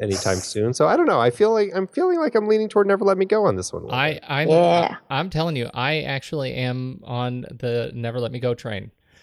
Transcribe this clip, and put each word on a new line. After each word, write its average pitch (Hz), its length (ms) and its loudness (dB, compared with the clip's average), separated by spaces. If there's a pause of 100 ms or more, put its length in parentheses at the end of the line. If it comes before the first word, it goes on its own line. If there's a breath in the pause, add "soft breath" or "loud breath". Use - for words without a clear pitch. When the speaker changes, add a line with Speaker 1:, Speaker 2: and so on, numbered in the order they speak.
Speaker 1:
anytime 95 360 0
Speaker 2:
<laughs> - 0 -
Speaker 1:
soon. 107 360 -2
So 156 140 4
I 190 80 4
don't 330 120 4
know. 165 120 2
I 120 120 4
feel 214 200 2
like, 208 240 0
I'm 190 120 -4
feeling 349 320 0
like 302 160 0
I'm 214 120 2
leaning 214 220 2
toward 202 180 4
Never 202 160 2
Let 196 140 4
Me 190 80 2
Go 208 200 2
on 131 100 2
this 92 180 -6
one 87 80 -8
a - 40 -12
little 123 140 -2
Speaker 2:
I, 147 140 2
Speaker 1:
bit. 147 140 -12
Speaker 2:
I, 143 180 0
Speaker 3:
Yeah. 170 500 4 (140)
Speaker 2:
I'm 151 200 -2
telling 160 260 -2
you, 120 180 -4
I 143 280 0
actually 135 520 -6
am 127 500 -4
on 123 380 -4 (100)
the 120 420 -4
Never 117 260 -6
Let 117 120 -4
Me 123 80 -8
Go 123 140 0
train. 104 380 -8 (320 soft breath)